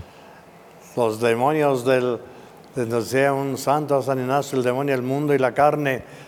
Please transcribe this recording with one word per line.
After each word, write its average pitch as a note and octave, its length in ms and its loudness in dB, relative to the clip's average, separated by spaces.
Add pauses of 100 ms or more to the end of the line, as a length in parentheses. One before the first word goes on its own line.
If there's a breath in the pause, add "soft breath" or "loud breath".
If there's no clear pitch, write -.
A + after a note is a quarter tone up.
(960 loud breath)
Los A2 240 0
demonios C3 640 2
del, B2 340 2 (560 loud breath)
de, B2 120 -2
decía A#2+ 460 0
un C#3 240 -2
santo, C#3 460 0
San C3 160 -2
Ignacio, C3+ 400 -2
el B2 60 0
demonio, C3 320 0
el B2 60 -2
mundo C#3+ 320 0
y C#3 40 4
la B2+ 160 2
carne C#3+ 480 2 (260 loud breath)